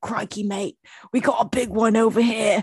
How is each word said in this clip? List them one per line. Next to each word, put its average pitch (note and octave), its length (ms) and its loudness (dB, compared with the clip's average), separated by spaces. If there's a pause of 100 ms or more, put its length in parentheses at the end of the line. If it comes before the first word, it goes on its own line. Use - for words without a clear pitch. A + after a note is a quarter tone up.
Crikey, G#3 420 -6
mate, G3 340 -4 (360)
we B3+ 80 0
got - 200 0
a A3 80 0
big B3 200 -2
one A3 280 2
over A3+ 240 2
here. A3 420 2